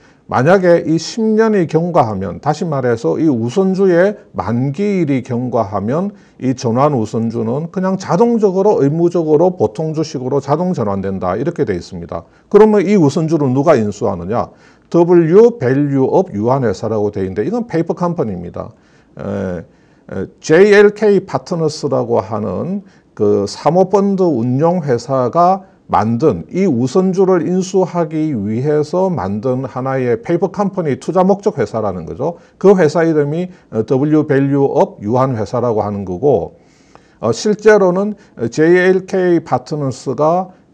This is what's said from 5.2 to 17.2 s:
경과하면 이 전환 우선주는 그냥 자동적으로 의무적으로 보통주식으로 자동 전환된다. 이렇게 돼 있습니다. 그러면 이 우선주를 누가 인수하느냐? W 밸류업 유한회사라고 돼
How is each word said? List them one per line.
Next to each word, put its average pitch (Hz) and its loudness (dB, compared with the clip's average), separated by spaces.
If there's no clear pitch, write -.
경과하면 117 -2
이 127 -2
전환 123 0
우선주는 117 -4
그냥 190 -4
자동적으로 196 0
의무적으로 165 2
보통주식으로 147 -4
자동 160 -2
전환된다. 98 -4
이렇게 147 -4
돼 101 -2
있습니다. 85 -10
그러면 208 6
이 202 2
우선주를 156 2
누가 143 4
인수하느냐? 104 -2
W 175 4
밸류업 135 0
유한회사라고 110 -2
돼 101 -6